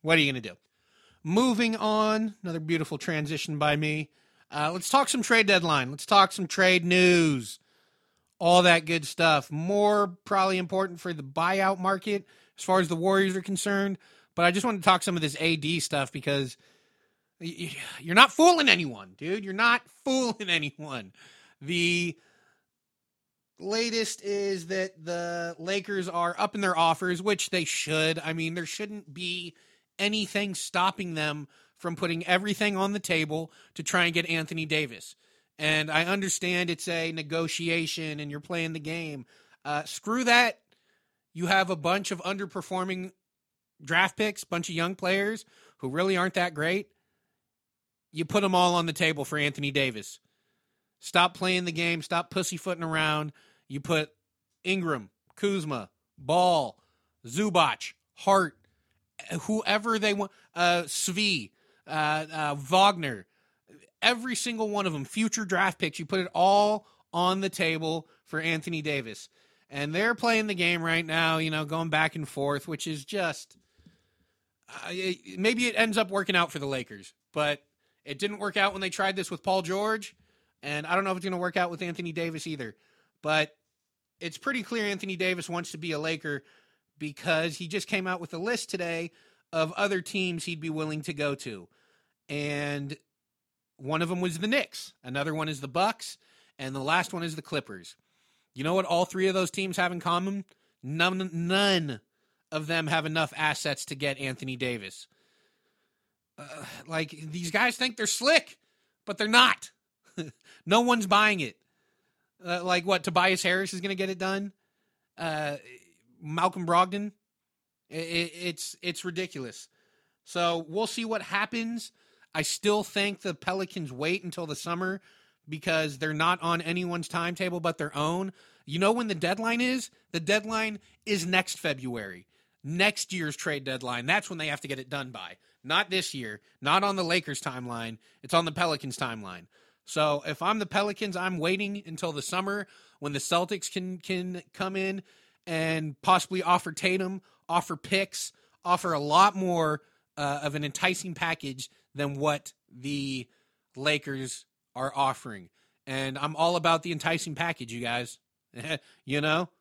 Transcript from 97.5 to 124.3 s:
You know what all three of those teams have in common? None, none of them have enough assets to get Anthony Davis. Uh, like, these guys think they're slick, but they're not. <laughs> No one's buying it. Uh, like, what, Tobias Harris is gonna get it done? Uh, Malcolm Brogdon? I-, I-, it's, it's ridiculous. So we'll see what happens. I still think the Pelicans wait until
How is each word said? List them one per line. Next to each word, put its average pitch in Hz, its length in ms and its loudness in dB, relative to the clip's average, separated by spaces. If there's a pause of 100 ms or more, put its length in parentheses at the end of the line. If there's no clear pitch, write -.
You 131 100 -8
know 165 100 0
what 185 120 2
all 175 200 2
three 190 220 0
of 190 60 2
those 185 180 0
teams 190 260 -4
have 180 140 2
in 175 80 -6
common? 185 460 -2 (360)
None, 180 520 0
none 170 680 2 (520)
of 156 160 -4
them 165 200 0
have 160 180 2
enough 160 300 -2
assets 151 500 -2
to 151 100 -10
get 135 220 -4
Anthony 131 380 -6
Davis. 120 520 -6 (1300)
Uh, 143 280 -16 (220)
like, 160 240 -4
these 156 400 -10
guys 233 240 2
think 254 220 -4
they're 214 100 -2
slick, - 500 2 (480)
but 196 120 -6
they're 214 100 0
not. 240 440 6 (460)
<laughs> 156 140 -10 (360)
No 214 140 6
one's 240 240 4
buying 208 360 6
it. 120 160 -6 (840)
Uh, 175 200 -4
like, 180 240 2
what, 185 160 4
Tobias 185 400 4
Harris 185 280 2
is 185 100 -6
gonna 196 120 -4
get 190 160 -2
it 190 80 -6
done? 190 340 -4 (640)
Uh, 151 420 -4 (640)
Malcolm 170 440 0
Brogdon? 185 460 2 (800)
I-, - 40 -14
I-, 170 380 -2
it's, 175 480 -8
it's 175 240 -6
ridiculous. 160 640 -8 (540)
So 170 440 0
we'll 208 200 -2
see 226 180 -6
what 220 160 -4
happens. 226 720 -4 (420)
I 156 80 0
still 208 420 2
think 202 380 -2
the 180 120 -4
Pelicans 185 580 -4
wait 160 320 -2
until 170 240 -8